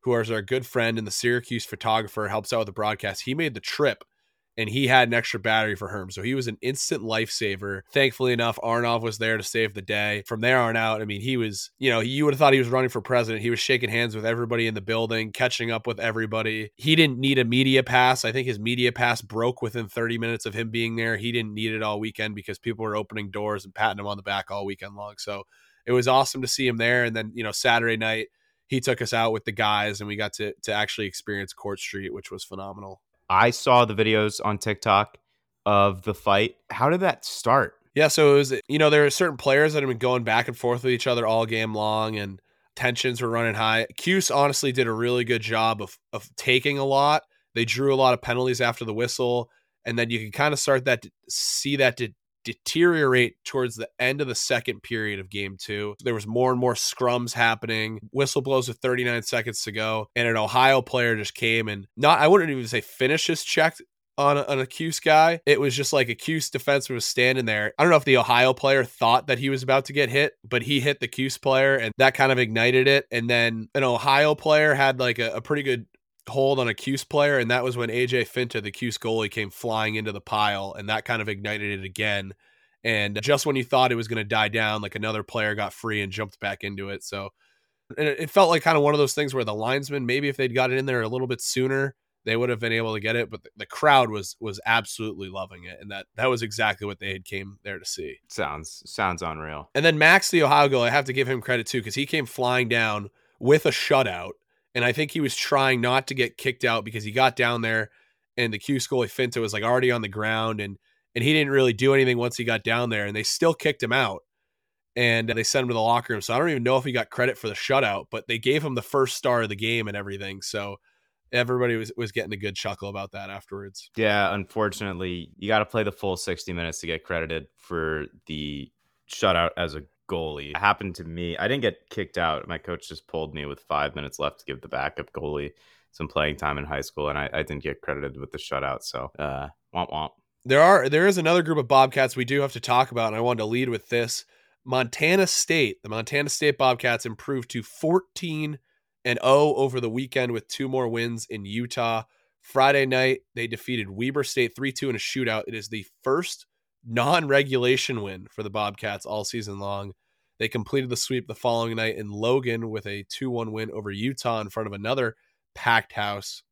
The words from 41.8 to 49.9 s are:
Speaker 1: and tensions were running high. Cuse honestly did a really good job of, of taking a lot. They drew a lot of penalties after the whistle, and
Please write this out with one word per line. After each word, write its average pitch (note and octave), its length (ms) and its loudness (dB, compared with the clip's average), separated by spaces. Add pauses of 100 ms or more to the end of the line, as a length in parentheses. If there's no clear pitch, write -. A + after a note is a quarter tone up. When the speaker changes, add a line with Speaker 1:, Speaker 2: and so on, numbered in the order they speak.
Speaker 1:
and G2 240 -8 (340)
tensions B2 480 -2
were A2+ 80 -2
running A#2 240 0
high. A2 320 0 (100)
Cuse F#3 340 0
honestly C#3 420 2
did B2 160 2
a A2+ 40 -2
really A#2+ 320 0
good A#2 180 0
job A2 380 0
of, - 160 -12 (160)
of - 240 -10
taking C3 400 2
a C#3 80 0
lot. C#3+ 380 4 (320)
They A#2 100 2
drew B2+ 300 2
a - 20 2
lot B2+ 180 6
of A#2 60 -4
penalties B2 400 -2
after A#2+ 240 0
the A2 80 -6
whistle, A#2+ 560 -2 (360)
and A#2 140 -4